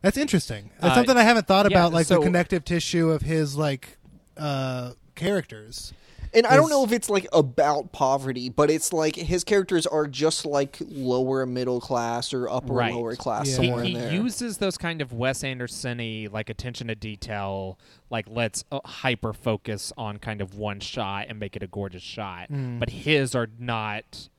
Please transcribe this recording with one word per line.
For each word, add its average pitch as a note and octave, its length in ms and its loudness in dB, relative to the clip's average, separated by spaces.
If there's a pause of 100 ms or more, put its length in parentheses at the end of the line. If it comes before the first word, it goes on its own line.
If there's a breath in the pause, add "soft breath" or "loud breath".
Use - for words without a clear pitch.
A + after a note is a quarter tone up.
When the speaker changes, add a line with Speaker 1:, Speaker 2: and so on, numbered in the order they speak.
Speaker 1:
That's G3 160 2
interesting. D3+ 540 -2 (100)
That's C3 120 6
Speaker 2:
Uh, - 40 6
Speaker 1:
something A#3 200 6
I A#3 80 8
haven't A3+ 240 6
thought G3 200 6
Speaker 2:
yeah, G3 100 6
Speaker 1:
about, E3+ 140 6
like, E3 140 4
the F#3 80 4
Speaker 2:
so E3 80 6
Speaker 1:
connective F3 420 2
tissue E3 460 2
of D#3 120 2
his, D3+ 340 0
like, D3 420 -4 (380)
uh, C3 560 -4 (240)
characters. D3 760 -4 (420 loud breath)
Speaker 3:
And A#3 120 8
I A3+ 100 8
don't D#4 100 8
Speaker 1:
Is D#4+ 40 0
Speaker 3:
know C#4 140 4
if A3 80 0
it's, A#3 180 0
like, G3 220 2
about D3 600 2
poverty, C3 580 0
but D3 200 4
it's, D#3 220 2
like, D#3 240 0
his E3+ 280 -2
characters F#3+ 420 2
are D3+ 200 2
just, D3 400 0
like, C#3+ 320 -2 (100)
lower C3 560 0
middle B2 360 -2
class A#2+ 520 -2
or B2+ 160 -2
upper B2+ 240 -4
Speaker 2:
Right. A#2+ 220 0
Speaker 3:
lower A#2 220 -6
class, A#2 320 -4
Speaker 1:
Yeah. C3 80 -2
Speaker 3:
somewhere B2 280 2
Speaker 2:
He, A#2+ 100 -2
Speaker 3:
in - 20 -6
Speaker 2:
he A#2+ 40 -6
Speaker 3:
there. A#2+ 140 -4
Speaker 2:
uses A3+ 440 -4
those F#3+ 200 -2
kind E3 240 -6
of B2 100 -16
Wes B2 320 -2
Anderson-y, A#2+ 880 -6
like, A2 180 -6
attention A#2+ 360 -10
to A2+ 80 -6
detail, G2+ 840 -8 (320 soft breath)
like, A2+ 200 -6
let's, A2+ 420 -4
uh, C#3 120 -6
hyper-focus A2 1120 -4
on G#2 200 -8
kind G#2+ 220 -10
of F#2+ 140 -8
one G2+ 260 -6
shot G2 480 -6
and A2 100 -12
make G#2 180 -8
it - 60 -8
a G2+ 40 -10
gorgeous F#2 360 -8
shot. F#2 480 -10
Speaker 1:
Mm. C3 280 -6
Speaker 2:
But A#2 120 -4
his C#3+ 440 2
are A#2 140 0 (100)
not A2+ 680 -6 (100)